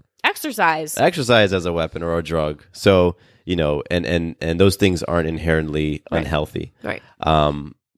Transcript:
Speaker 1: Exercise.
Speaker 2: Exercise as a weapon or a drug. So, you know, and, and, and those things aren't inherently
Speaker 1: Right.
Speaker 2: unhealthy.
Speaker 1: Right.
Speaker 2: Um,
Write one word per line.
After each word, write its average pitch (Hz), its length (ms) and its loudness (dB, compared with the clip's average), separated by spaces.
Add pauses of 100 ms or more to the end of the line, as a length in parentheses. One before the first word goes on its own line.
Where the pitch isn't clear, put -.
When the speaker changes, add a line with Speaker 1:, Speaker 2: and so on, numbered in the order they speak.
(240)
Speaker 1:
Exercise. 170 760 -2
Speaker 2:
Exercise 120 540 2
as 92 140 -2
a 87 80 -2
weapon 82 280 -4
or 85 160 -2
a 85 60 -2
drug. 76 480 -4
So, 90 460 4 (260)
you 87 140 -2
know, 73 340 0
and, 87 140 0
and, 85 340 -2
and 85 220 -2
those 98 160 6
things 90 260 2
aren't 82 240 -2
inherently 78 840 -2
Speaker 1:
Right. 80 100 -2
Speaker 2:
unhealthy. 78 520 -4 (100)
Speaker 1:
Right. - 220 -8 (160)
Speaker 2:
Um, 73 560 0 (220)